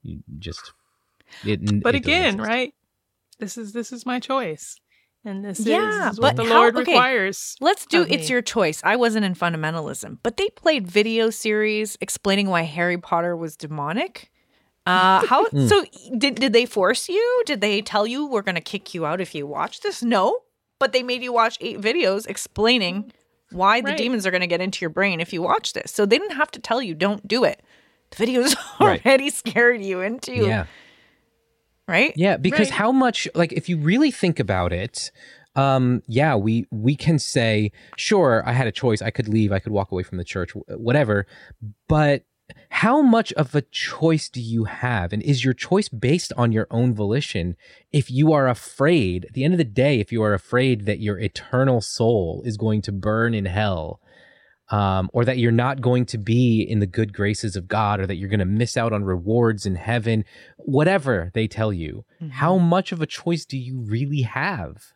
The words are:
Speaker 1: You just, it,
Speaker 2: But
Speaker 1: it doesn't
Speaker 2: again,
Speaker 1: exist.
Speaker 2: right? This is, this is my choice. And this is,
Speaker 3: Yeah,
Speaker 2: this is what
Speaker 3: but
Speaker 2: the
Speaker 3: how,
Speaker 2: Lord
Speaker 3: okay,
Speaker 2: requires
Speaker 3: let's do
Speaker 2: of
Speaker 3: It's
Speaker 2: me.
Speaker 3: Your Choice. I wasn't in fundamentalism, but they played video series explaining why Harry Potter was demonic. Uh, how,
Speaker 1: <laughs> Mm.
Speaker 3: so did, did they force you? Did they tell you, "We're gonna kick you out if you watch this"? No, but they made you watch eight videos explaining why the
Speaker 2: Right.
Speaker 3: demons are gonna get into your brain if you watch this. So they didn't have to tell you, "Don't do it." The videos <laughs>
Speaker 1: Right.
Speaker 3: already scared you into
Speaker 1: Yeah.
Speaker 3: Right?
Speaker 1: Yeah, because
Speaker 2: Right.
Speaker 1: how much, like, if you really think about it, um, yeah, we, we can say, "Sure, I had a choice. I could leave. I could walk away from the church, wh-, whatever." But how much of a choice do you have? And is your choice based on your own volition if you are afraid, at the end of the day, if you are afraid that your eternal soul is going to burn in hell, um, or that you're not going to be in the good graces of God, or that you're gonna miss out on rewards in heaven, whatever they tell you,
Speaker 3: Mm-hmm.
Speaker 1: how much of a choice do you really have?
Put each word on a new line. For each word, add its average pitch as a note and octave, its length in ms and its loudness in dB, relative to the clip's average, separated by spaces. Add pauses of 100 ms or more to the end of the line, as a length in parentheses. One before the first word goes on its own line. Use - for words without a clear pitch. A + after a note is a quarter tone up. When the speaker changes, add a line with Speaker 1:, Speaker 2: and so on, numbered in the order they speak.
Speaker 1:
You D#2+ 160 -14 (200)
just, - 340 -14 (720)
it, G#2 160 -2 (200)
Speaker 2:
But A#3+ 140 2
Speaker 1:
it - 80 -2
doesn't D4 140 0
Speaker 2:
again, F#4 80 2 (100)
Speaker 1:
exist. A3 140 -6
Speaker 2:
right? B3+ 240 -4 (680)
This G3+ 180 -10
is, G#3+ 160 -12
this A#3 180 -8
is A#3+ 140 -14
my B3+ 140 -4
choice. A#3+ 600 -6 (440)
And G3 220 -10
this G3+ 140 -8
is, G#3+ 80 -2
Speaker 3:
Yeah, D#4+ 120 2
Speaker 2:
this G#4 340 -2
is G#3 60 -10
what C4+ 160 4
Speaker 3:
but A3+ 80 -2
Speaker 2:
the A3+ 60 -2
Speaker 3:
how, A3+ 120 6
Speaker 2:
Lord A#3 160 6
Speaker 3:
okay, D#4+ 160 0
Speaker 2:
requires A#3+ 680 0
Speaker 3:
let's F4 240 2
do E4+ 160 2
Speaker 2:
of D#4+ 100 0
Speaker 3:
It's - 160 -2
Speaker 2:
me. C4 60 0
Speaker 3:
Your B3 80 2
Choice. F3+ 420 0
I G3 120 2
wasn't A3+ 280 2
in F#3 120 -2
fundamentalism, D#3+ 880 -4
but A#3 140 -4
they G4+ 120 0
played C#4 380 0
video A3 420 2
series G#3+ 720 -2
explaining G3 480 0
why E3+ 140 2
Harry F3 340 -2
Potter F3 400 -2
was E3 180 -8
demonic. D#3 760 -8 (560)
Uh, F#3 400 4
how, C#4 180 4
Speaker 1:
<laughs> A#4 60 -2
Mm. C#3 180 2
Speaker 3:
so G4+ 160 4 (320)
did, C4 180 0
did A#3 180 0
they A#3 120 6
force A3 420 0
you? A#4 380 2
Did C4 160 -2
they G#3 220 0
tell G#3+ 240 0
you, C4+ 180 -4
"We're B3 160 -2
gonna F3+ 200 -4
kick - 340 -12
you D#3+ 100 -4
out E3+ 160 -2
if F3 140 -8
you C#3+ 100 -6
watch D3 360 -6
this"? - 200 -6
No, A#3+ 380 2 (400)
but C4+ 120 2
they B3+ 120 0
made B3 180 -4
you B3 100 -6
watch A#3 300 2
eight - 180 -8
videos A3 480 0
explaining G#3 880 -2 (380)
why G3 300 2
the C#4 80 -2
Speaker 2:
Right. D#4 80 -2
Speaker 3:
demons B3 280 -2
are F#3 60 0
gonna F3+ 160 0
get E3+ 140 0
into F#3+ 200 -4
your E3+ 80 -2
brain F3+ 320 0
if E3+ 120 -6
you E3+ 100 -4
watch - 300 -2
this. - 180 -8
So G#3 160 2
they A3+ 100 6
didn't F#4 200 -4
have D4+ 140 0
to - 80 -16
tell A#3 220 -2
you, F3+ 140 -6
"Don't G3+ 320 -2
do A#3+ 160 2
it." - 180 0 (480)
The - 160 -2
videos B3+ 300 2 (120)
<laughs> - 120 -20
Speaker 1:
Right. G4 260 4
Speaker 3:
already C4+ 240 4
scared A#3+ 540 2
you F#3 180 -4
into A#3+ 320 -6 (140)
Speaker 1:
Yeah. - 180 -2 (1200)
Speaker 3:
Right? G3+ 280 2
Speaker 1:
Yeah, F3+ 220 2
because G#3 320 2
Speaker 2:
Right. - 80 -6
Speaker 1:
how G#3+ 160 2
much, C4 420 2
like, E3+ 160 0
if - 160 -6
you F3 100 -2
really A3 340 4
think - 280 0
about F#2 320 0
it, F2+ 400 -6 (440)
um, C3 520 2
yeah, C3+ 280 2
we, A2+ 360 0
we A#2 240 0
can D3+ 240 2
say, A2 520 0 (260)
"Sure, D3 480 2
I A#2+ 80 0
had B2 140 2
a G2+ 40 -2
choice. A2+ 300 0
I A2 80 -2
could A2+ 180 -4
leave. G#2+ 240 2
I F#2+ 80 0
could G#2+ 140 -6
walk G2 180 -2
away F#2 120 -4
from F2+ 140 -10
the F2 60 -6
church, F2+ 280 -6
wh-, - 280 -14
whatever." A2+ 460 2 (640)
But D3+ 340 2 (460)
how C4+ 320 2
much A3+ 320 4
of D3 220 -2
a C#3+ 80 4
choice - 680 -2
do B2+ 120 -10
you A2+ 240 -2
have? G2+ 460 -4
And G#2+ 120 -4
is C3 200 0
your C3 100 2
choice - 360 -2
based B2+ 480 -2
on A#2+ 160 2
your A2 180 0
own A#2+ 220 2
volition G#2 640 -2 (340)
if D3 180 0
you D3 220 4
are C#3 160 4
afraid, A#2+ 800 0
at - 80 -20
the C3 100 -4
end D#3+ 100 2
of F3+ 40 2
the E3 80 2
day, B2+ 340 2
if G2+ 140 -4
you A2 100 0
are G#2 100 4
afraid A#2+ 520 0
that G#2 140 -2
your G#2 200 -4
eternal B2 600 0
soul G#2+ 640 0
is A2+ 120 -4
going G#2+ 260 0
to G#2+ 100 -6
burn A2 400 0
in G2+ 120 -2
hell, F2 540 -2 (720)
um, F#2+ 420 0
or A#2 140 0
that B2+ 120 0
you're A#2+ 140 2
not B2+ 300 0
going B2 240 2
to A#2+ 120 -8
be A2+ 440 2
in G#2+ 180 0
the G2+ 80 2
good G2+ 260 -2
graces G2+ 440 -4
of F#2 100 -10
God, G#2 320 0
or F#2+ 80 -2
that F#2+ 80 -6
you're F#2+ 140 -8
gonna G2 160 0
miss A2 320 0
out A2+ 160 0
on G2+ 100 -2
rewards G2+ 640 0
in F#2+ 100 0
heaven, A2+ 480 0 (340)
whatever C3+ 760 2
they A2+ 140 0
tell A2 260 -2
you, E2+ 320 -8 (160)
Speaker 3:
Mm-hmm. D#3+ 80 -10
Speaker 1:
how D3 280 0
much F3+ 360 2
of E3 80 -6
a D#3 40 -2
choice - 400 -4
do C3+ 120 -8
you B2+ 240 -8
really C3 400 -2
have? B2+ 760 -6